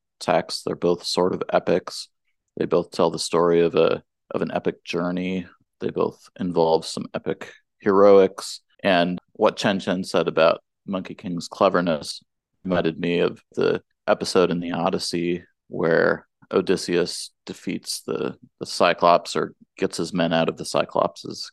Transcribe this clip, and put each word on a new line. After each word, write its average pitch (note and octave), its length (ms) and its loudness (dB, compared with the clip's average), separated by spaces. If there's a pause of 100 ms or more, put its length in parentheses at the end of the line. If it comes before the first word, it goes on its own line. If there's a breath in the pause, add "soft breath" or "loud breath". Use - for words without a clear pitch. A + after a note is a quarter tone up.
(200)
texts. - 420 0
They're - 140 -6
both F2 280 0
sort F2+ 280 0
of F2 180 -6
epics. - 580 -2 (500)
They - 60 -2
both - 260 0
tell E2 200 2
the E2 80 -6
story E2+ 420 2
of E2 140 2
a, E2 280 2 (280)
of - 100 -4
an - 100 -2
epic - 320 -4
journey. F2+ 640 -4 (340)
They F2 100 -6
both - 360 -4 (140)
involve E2 460 0
some - 260 -8
epic - 400 -8 (280)
heroics. G2 800 6 (200)
And F2+ 380 2 (140)
what - 240 0
Chen G2+ 200 0
Chen F#2 240 -4
said E2+ 240 0
about D#2+ 360 2 (240)
Monkey F#2 280 -8
King's F2 340 -8
cleverness F2+ 760 0 (420)
reminded E2+ 340 -2
me F2 200 -2
of F2 240 -2 (120)
the F2 280 0 (260)
episode F#2 420 2
in E2+ 100 -2
the F2 120 -8
Odyssey E2+ 720 -4 (240)
where E2 580 0 (240)
Odysseus F2+ 800 -2 (140)
defeats - 580 -10
the, - 360 -6 (200)
the - 60 -10
Cyclops - 720 2
or E2 180 -4 (220)
gets - 220 -4
his F2 160 -6
men E2 180 0
out E2 160 0
of D#2+ 80 -6
the D#2 80 -12
Cyclops' - 880 -4